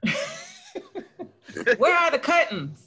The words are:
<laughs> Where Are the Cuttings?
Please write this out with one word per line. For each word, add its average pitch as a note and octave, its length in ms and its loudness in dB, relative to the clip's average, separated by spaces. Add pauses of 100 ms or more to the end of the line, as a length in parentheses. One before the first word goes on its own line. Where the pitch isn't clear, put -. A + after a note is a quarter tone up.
<laughs> - 1800 -6
Where E4 160 4
Are E4+ 160 4
the D4 80 0
Cuttings? G3+ 680 0